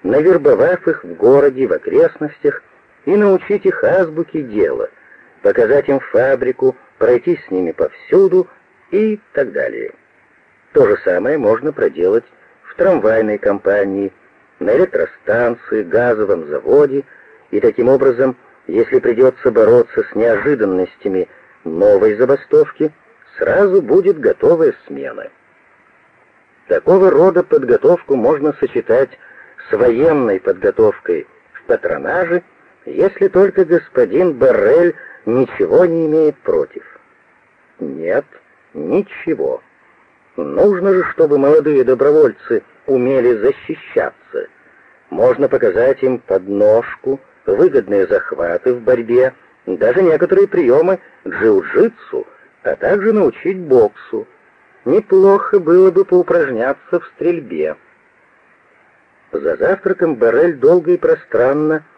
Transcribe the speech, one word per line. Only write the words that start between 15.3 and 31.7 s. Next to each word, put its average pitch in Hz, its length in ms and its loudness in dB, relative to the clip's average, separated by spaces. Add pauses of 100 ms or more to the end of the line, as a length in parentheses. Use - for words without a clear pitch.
газовом 98 640 -2
заводе, 131 560 0 (460)
и 101 100 -2
таким 120 280 0
образом, 131 480 0 (300)
если 113 320 0
придется 123 520 0
бороться 113 520 2
с - 120 -8
неожиданностями 101 1120 -2 (360)
новой 101 500 2
забастовки, 143 760 0 (440)
сразу 185 460 0
будет 170 360 2
готовая 147 560 0 (120)
смена. 117 420 -14 (1400)
Такого 185 420 2
рода 175 320 2
подготовку 139 760 0
можно 143 380 -2
сочетать 127 560 -2 (580)
с 107 80 -4
военной 120 640 0
подготовкой 95 840 -2 (260)
в - 120 -20
патронаже, 165 760 -4 (440)